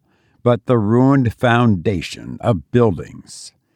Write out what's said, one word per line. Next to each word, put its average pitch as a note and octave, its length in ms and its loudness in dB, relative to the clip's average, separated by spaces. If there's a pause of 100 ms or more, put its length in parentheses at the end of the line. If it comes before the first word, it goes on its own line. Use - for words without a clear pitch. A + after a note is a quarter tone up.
(420)
but A#2+ 240 0
the B2 120 2
ruined B2 560 2
foundation G2 1040 -2
of G#2+ 300 -4
buildings. - 840 -4 (240)